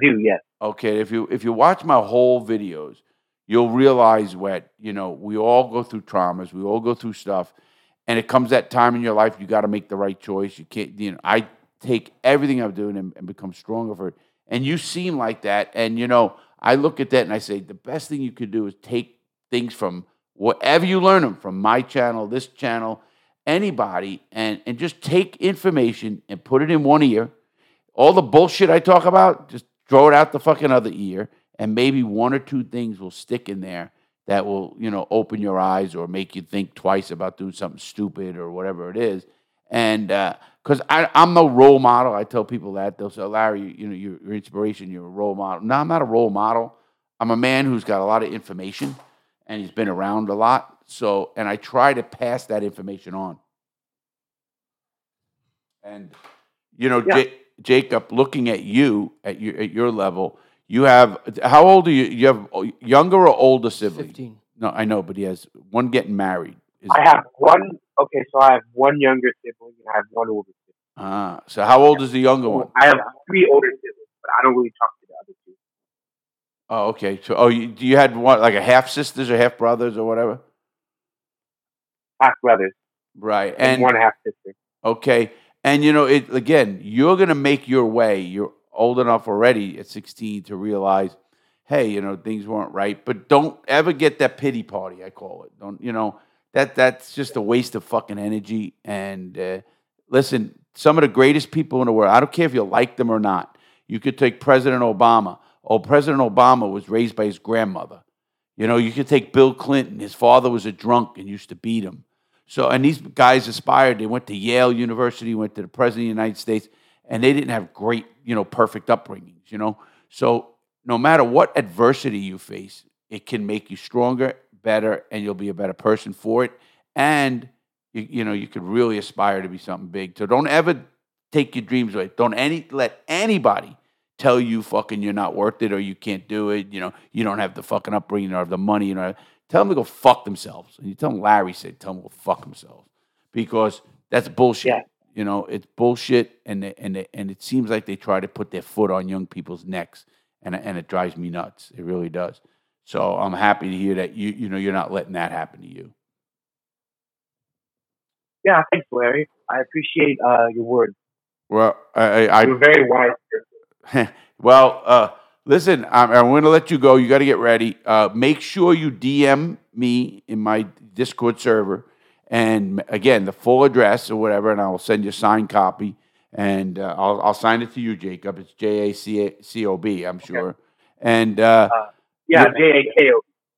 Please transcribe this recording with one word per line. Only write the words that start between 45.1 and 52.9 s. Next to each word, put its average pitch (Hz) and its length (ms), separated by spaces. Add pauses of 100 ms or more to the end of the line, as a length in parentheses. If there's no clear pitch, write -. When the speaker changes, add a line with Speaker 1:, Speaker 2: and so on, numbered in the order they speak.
Speaker 2:
model." 95 300
No, 123 100
I'm 151 120
not 165 140
a 135 40
role 113 240
model. 110 460 (460)
I'm 117 100
a 113 60
man 131 280
who's 120 200
got 101 160
a - 20
lot 107 180
of 90 120
information, 101 600 (520)
and 107 160
he's 95 100
been 110 160
around 101 400
a 101 60
lot. 117 440 (100)
So, 101 500
and 110 100
I 101 80
try 131 380
to 120 100
pass 123 440
that 104 160
information 98 500